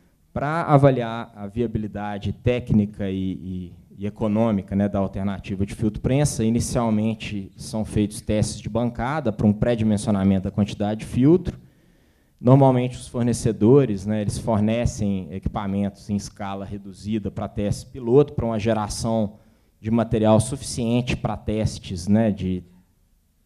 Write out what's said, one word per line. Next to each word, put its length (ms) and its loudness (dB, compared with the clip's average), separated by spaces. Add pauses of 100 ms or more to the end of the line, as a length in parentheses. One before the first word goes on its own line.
(320)
Pra 300 -4
avaliar 720 4
a 100 -12
viabilidade 880 -4
técnica 760 0
e, 40 -4
e, 580 -6 (260)
e 80 -8
econômica, 680 0
né, 140 2
da 100 -2
alternativa 680 -4
de 80 -12
filtro 260 -2
prensa, 420 0
inicialmente 1120 -2
são 300 -6
feitos 380 -2
testes 360 -2
de 80 -12
bancada 640 -2
pra 160 0
um 60 6
pré-dimensionamento 920 2
da 60 -2
quantidade 500 -2
de 40 -12
filtro. 560 2 (800)
Normalmente, 560 6
os 100 -14
fornecedores, 1000 2
né, 160 -2
eles 160 -4
fornecem 920 0
equipamentos 800 -6
em 80 -2
escala 480 -8
reduzida 680 -8
pra 160 -8
teste 440 -6
piloto, 420 4
pra 140 -4
uma 120 -2
geração 760 0 (440)
de 120 -8
material 500 4
suficiente 720 -2
pra 220 -4
testes, 720 -4
né, 220 4
de 340 -4 (800)